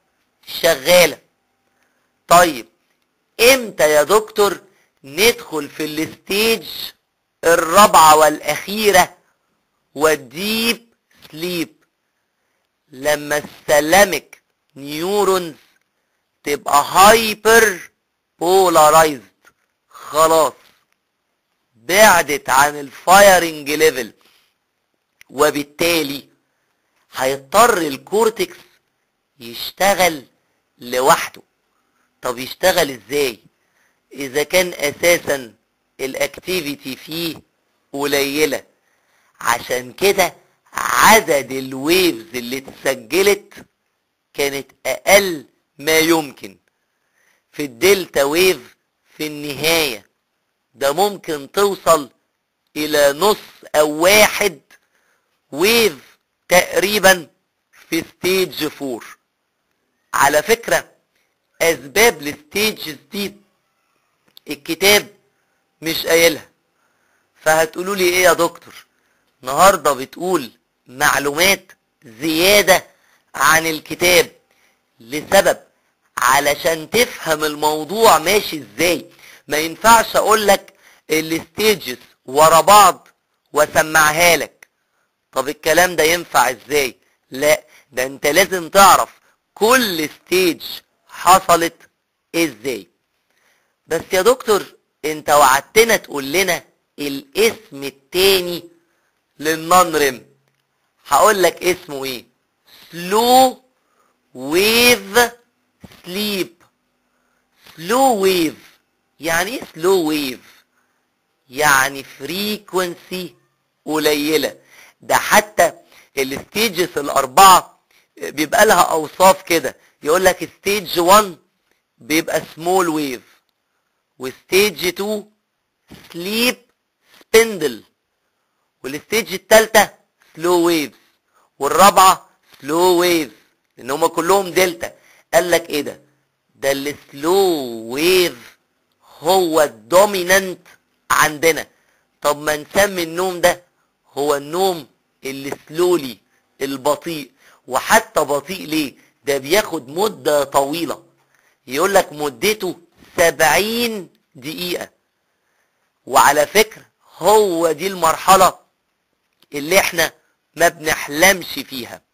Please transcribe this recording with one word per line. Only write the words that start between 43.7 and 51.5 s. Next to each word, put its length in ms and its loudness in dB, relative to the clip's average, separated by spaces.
كانت 360 -6
اقل 600 0
ما 200 0
يمكن. 580 -2
في 120 -10
الدلتا 600 0
ويف 520 -2
في 100 -8
النهاية 800 -4
ده 180 -2
ممكن 600 -6